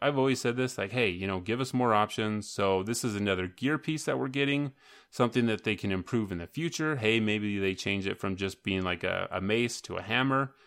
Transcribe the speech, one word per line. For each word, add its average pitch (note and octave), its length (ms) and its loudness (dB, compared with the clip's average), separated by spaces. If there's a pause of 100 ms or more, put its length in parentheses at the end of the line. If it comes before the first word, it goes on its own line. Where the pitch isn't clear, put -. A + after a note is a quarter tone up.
I've C#3 180 2
always C3 200 2
said A#2+ 160 0
this, B2+ 220 -2
like, G2 140 -4
"Hey, A#2 180 2
you F2+ 160 -2
know, F#2+ 140 0
give G#2 200 -2
us B2+ 140 -4
more B2 220 4
options." G#2+ 520 0
So F#2+ 360 2
this A2+ 200 -2
is A2 120 0
another G2 320 0
gear C#3 320 -2
piece D#3 260 -4
that C3+ 140 0
we're C3+ 80 -2
getting, C#3 460 0 (360)
something A#2+ 380 2
that G#2+ 160 0
they G#2+ 120 0
can G2+ 160 -2
improve G2 400 -2
in F2+ 60 -2
the E2+ 100 -8
future. D#3 500 -2
Hey, A2+ 220 4
maybe G#2+ 380 0
they G2 160 2
change G2 320 -2
it G2 140 -4
from G2 160 -2
just F#2+ 280 -4
being, F#2+ 200 0
like, F2+ 200 -2
a, F#2 280 -2
a F#2+ 100 -4
mace A2+ 400 0
to - 140 -10
a F2+ 80 -6
hammer. C3 500 0 (140)